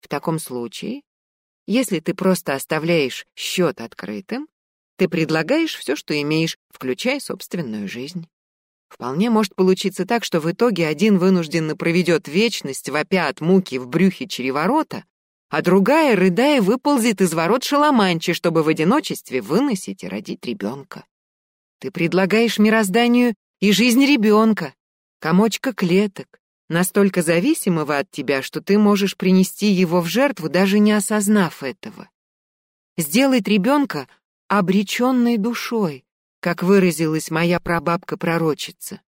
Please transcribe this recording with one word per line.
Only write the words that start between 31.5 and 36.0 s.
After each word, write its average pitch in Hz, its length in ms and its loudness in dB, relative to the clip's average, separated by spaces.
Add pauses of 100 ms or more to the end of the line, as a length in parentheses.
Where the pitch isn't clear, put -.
этого. - 460 -12 (880)
Сделать 220 500 2
ребенка 214 640 0 (400)
обреченной 233 880 0
душой — 208 640 -4 (380)